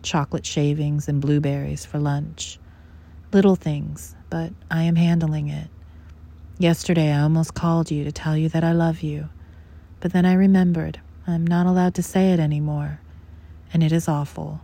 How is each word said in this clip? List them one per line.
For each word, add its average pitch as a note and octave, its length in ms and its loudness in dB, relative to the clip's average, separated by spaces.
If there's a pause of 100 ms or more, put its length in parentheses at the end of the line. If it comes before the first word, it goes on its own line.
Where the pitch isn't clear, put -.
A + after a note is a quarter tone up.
Chocolate C#3+ 420 -4
shavings D3 640 -2
and C#3+ 140 -2
blueberries C#3+ 640 -2
for - 120 -8
lunch. D3 600 -6 (720)
Little G3 240 6
things, D3+ 580 -8 (140)
but E3 240 -6 (180)
I E3 120 0
am E3+ 140 2
handling D#3+ 520 2
it. D3 220 -10 (880)
Yesterday E3 540 2
I C#3+ 100 2
almost D#3+ 320 2
called E3 360 0
you D3 140 -2
to D3 80 -6
tell D#3 240 -2
you D#3+ 140 0
that E3 120 0
I E3 100 2
love E3 280 0
you, D3+ 300 -6 (680)
but F3+ 120 -4
then F3+ 140 4
I F#3 80 4
remembered F3+ 680 4 (240)
I'm E3 220 -2
not F3 200 2
allowed F3+ 280 2
to F3+ 80 -2
say F#3+ 300 2
it E3+ 80 4
anymore, D3 600 -2 (720)
and E3 120 2
it D#3 80 2
is E3 160 0
awful. D3 560 -4